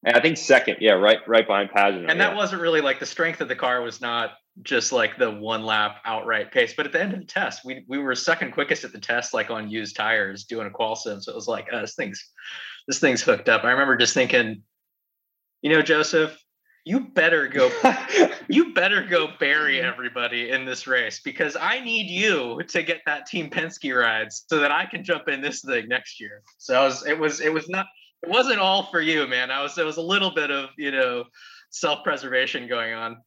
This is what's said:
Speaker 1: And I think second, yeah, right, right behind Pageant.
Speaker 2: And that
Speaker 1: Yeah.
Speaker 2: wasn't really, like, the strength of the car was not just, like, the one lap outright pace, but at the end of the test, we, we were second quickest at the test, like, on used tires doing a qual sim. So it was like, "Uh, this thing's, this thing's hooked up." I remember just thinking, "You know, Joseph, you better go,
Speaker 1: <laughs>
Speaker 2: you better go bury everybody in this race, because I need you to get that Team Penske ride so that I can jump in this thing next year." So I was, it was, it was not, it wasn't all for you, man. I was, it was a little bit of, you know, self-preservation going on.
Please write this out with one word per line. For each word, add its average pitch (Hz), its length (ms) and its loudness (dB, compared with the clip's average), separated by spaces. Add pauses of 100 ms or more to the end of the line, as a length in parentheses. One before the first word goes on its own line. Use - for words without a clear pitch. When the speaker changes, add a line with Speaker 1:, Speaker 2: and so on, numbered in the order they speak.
Speaker 1:
And 117 120 4
I 123 40 8
think 156 180 2
second, - 420 4
yeah, 107 140 8
right, 104 340 6
right 113 180 6
behind 101 240 2
Pageant. 101 400 2
Speaker 2:
And 170 100 2
that 202 120 2
Speaker 1:
Yeah. 202 40 -4
Speaker 2:
wasn't 190 260 -2
really, 165 180 2
like, 139 180 0
the 135 80 -8
strength 165 340 -4
of 147 60 -4
the 123 80 -6
car 123 260 -2
was 117 200 -8
not 117 320 -4 (300)
just, 120 280 0
like, 113 260 2
the 120 140 2
one 107 320 -6
lap 107 420 0
outright 110 460 -4
pace, 120 240 2
but 151 100 -4
at 143 60 -8
the 160 100 0
end 196 120 -2
of 190 80 -8
the - 60 -16
test, - 380 -6
we, 127 220 -12
we 135 120 -6
were 131 180 -2
second 165 340 -2
quickest - 320 -2
at 123 80 -12
the 107 80 -18
test, 120 360 -4
like, 113 160 -2
on 107 200 -6
used 107 240 -8
tires 104 520 -2
doing 110 200 -8
a 101 40 -10
qual 110 260 -2
sim. 104 240 -8
So - 100 -12
it - 60 -10
was 107 100 -10
like, 113 260 -4
"Uh, 117 100 -4
this - 120 -10
thing's, 98 340 -8 (600)
this 139 100 -2
thing's 127 240 2
hooked - 260 2
up." 110 140 4
I 117 80 2
remember 135 260 4
just 113 180 2
thinking, 120 500 2 (1000)
"You 147 80 2
know, 160 100 8
Joseph, 156 560 2 (500)
you 214 140 0
better 160 460 2
go, 127 240 4 (120)
Speaker 1:
<laughs> - 680 2
Speaker 2:
you 311 240 4
better 196 300 2
go 170 360 0
bury 143 440 2
everybody 120 680 -4
in 131 160 -2
this 127 220 -8
race, 123 360 0
because 147 320 -4
I 202 260 -2
need 226 280 -4
you 170 600 -2
to 175 140 -2
get 165 220 -4
that 147 220 -4
Team 160 240 -8
Penske 160 440 -6
ride 110 380 0
so - 280 -2
that 143 120 2
I 175 140 0
can 190 180 -10
jump 165 240 -4
in 135 140 -4
this 139 180 -6
thing 120 280 -4
next 123 300 -6
year." 104 240 -18 (140)
So 131 240 0
I 139 60 6
was, 131 200 -2
it 151 120 0
was, 151 220 -2
it 156 120 2
was 156 160 -4
not, 190 160 -4 (380)
it 170 80 -8
wasn't 240 300 2
all 190 240 2
for 175 160 0
you, 156 260 0
man. 127 240 -2
I 135 120 -2
was, 147 160 -6
it 165 60 2
was 156 140 -4
a 165 40 -4
little 190 280 2
bit 151 200 -2
of, 135 260 -4
you 143 140 -4
know, 123 340 0 (440)
self-preservation 131 1000 -2
going 117 280 -2
on. 113 320 -8